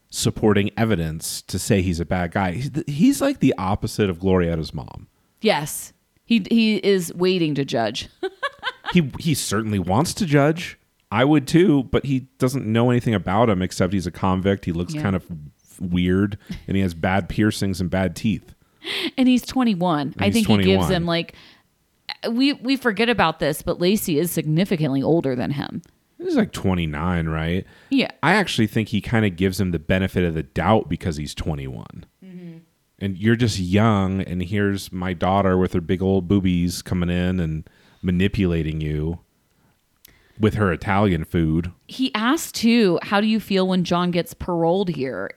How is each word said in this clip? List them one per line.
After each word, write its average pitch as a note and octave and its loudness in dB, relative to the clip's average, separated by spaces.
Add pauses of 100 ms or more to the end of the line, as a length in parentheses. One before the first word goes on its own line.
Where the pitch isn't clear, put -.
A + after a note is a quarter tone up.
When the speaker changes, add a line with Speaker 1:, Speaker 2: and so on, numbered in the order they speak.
(120)
Speaker 1:
supporting G#2 2
evidence E2 -2
to - -8
say G2+ 2
he's F2+ 0
a E2+ -2
bad F2+ -2
guy. F#2+ -2
He's, B2+ -6 (160)
he's F3+ 2
like C#4 -2
the C3 2
opposite G2 -2
of E2 -6
Glorietta's E2+ 0
mom. G1+ -12 (340)
Speaker 2:
Yes. D#3 -2 (320)
He, A3+ 0
he A3 4
is F#3 0
waiting F3 0
to C#3 -2
judge. A#2+ -4 (120)
<laughs> F#4+ -4 (640)
Speaker 1:
He, D3 4
he D#3+ -2
certainly G#2+ -2
wants A2+ 0
to G#3+ -2
judge. D3 0 (340)
I A#2 4
would D3 2
too, E3 4
but - -2
he C3 -2 (100)
doesn't B2+ -2
know A#2 2
anything A#2+ 2
about G2 2
him F#2 2
except F2+ 0
he's F#2 0
a E2+ -4
convict. F#2+ 0
He F#2 -2
looks E2+ -4
Speaker 2:
Yeah. D3+ -6
Speaker 1:
kind G2+ 0
of E2+ -4 (560)
weird, F#2 2 (300)
and F#2+ -2
he G2 2
has F2 -2
bad F#2 0
piercings G2+ 0
and F2 -2
bad F#2 0
teeth. - -4 (640)
Speaker 2:
And B3+ 4
he's B3+ 4
twenty-one. F3+ -2
Speaker 1:
And - -6
Speaker 2:
I F#3+ 0
Speaker 1:
he's G3+ 2
Speaker 2:
think A3 2
he A3 4
gives G3 4 (200)
Speaker 1:
twenty-one. F#3+ 0
Speaker 2:
him, F3 0
like, E3+ -2 (960)
we, C4 2
we C4 0
forget A3+ 0
about F#3+ 0
this, D3+ -2
but E3+ -2
Lacey F3 2
is E3+ 0
significantly D3+ 0
older C#3 2
than A2+ -4
him. C#3+ -6 (380)
Speaker 1:
He's, F4 -4
like, - 2
twenty-nine, E2+ -2
right? D#2+ -2 (240)
Speaker 2:
Yeah. C4 0 (120)
Speaker 1:
I E3+ 4
actually C#3 0
think A2 -2
he G2+ -2
kinda G#2+ 0
gives F#2 -2
him F#2 0
the E2 -2
benefit F#2 0
of E2 0
the D#2 -4
doubt F#2+ 0
because E2 -4
he's D2 -8
twenty-one. C2 -8 (180)
Speaker 2:
Mm-hmm. F3 -16 (420)
Speaker 1:
And - -4
you're A2 4
just A2 0
young, F#2+ 2
and F2+ -4
here's G2 -2
my F#2 -4
daughter F#2 2
with F2+ 2
her F#2 0
big F2 -2
old F#2+ 2
boobies F2+ 2
coming F2+ -2
in F2+ 0
and D#2 -4 (340)
manipulating F2 0
you D#2 -2 (1200)
with G#2+ 4
her G2+ 2
Italian F#2+ 0
food. E2+ 0 (160)
Speaker 2:
He - -4
asks, A#3+ -2
too, A3 2
"How G3+ 0
do G#3+ 0
you A3 0
feel F#3 0
when F#3 0
John F3+ 0
gets E3+ -2
paroled F3 0
here?" B2+ -6